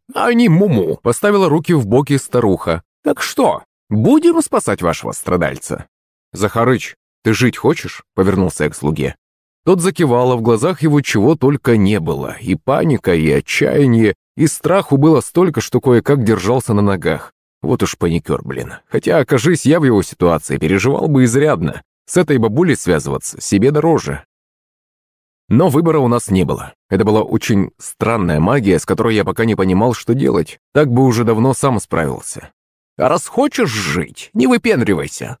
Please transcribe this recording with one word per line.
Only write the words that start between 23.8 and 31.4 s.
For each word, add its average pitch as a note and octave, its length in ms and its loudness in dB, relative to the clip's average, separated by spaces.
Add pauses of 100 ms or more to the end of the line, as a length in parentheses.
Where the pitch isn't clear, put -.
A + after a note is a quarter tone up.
Но D#3 200 4
выбора D#3+ 320 2
у B2+ 80 2
нас A#2+ 200 -2
не F#2+ 160 2
было. - 300 -8 (160)
Это G2 140 0
была G#2+ 180 2
очень G#2+ 560 -2
странная G2+ 600 -2
магия, G2+ 380 2
с - 80 -6
которой A2+ 280 0
я G2+ 100 0
пока G#2 200 -2
не A2+ 100 0
понимал, F#2+ 400 2
что - 200 -2
делать. A#2 440 -2 (140)
Так D3 160 2
бы B2 160 2
уже A#2+ 200 2
давно A#2 300 0